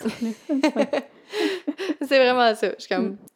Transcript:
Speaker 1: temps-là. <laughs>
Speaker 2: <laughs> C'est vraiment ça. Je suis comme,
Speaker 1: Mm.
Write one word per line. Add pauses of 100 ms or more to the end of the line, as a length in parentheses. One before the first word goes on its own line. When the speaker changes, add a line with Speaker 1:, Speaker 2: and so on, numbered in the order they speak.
Speaker 1:
temps-là.
<laughs> (260)
Speaker 2:
<laughs>
C'est
vraiment
ça. (100)
Je
suis
comme,
Speaker 1:
Mm. (200)